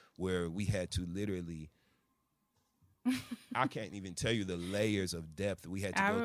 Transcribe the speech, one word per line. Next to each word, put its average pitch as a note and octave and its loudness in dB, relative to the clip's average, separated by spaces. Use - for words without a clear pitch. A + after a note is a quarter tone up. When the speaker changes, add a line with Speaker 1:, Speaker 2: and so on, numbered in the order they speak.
Speaker 1:
where F2+ 2
we G2 -2
had G2 2
to F#2 0
literally, F2 -4
Speaker 2:
<laughs> - -2
Speaker 1:
I B2 4
can't G#2 -6
even F#2+ -6
tell A#2 0
you A2 2
the F2+ -2
layers G2 2
of D#2+ -8
depth G2 -2
we F#2 -6
had G2 -2
to G3 2
Speaker 2:
I G3+ 4
Speaker 1:
go A3+ 2